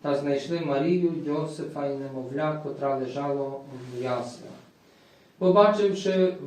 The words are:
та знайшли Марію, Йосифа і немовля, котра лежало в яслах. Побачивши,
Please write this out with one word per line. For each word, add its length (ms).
та 140
знайшли 440
Марію, 520
Йосифа 600
і 100
немовля, 680
котра 340
лежало 640
в 40
яслах. 480
Побачивши, 960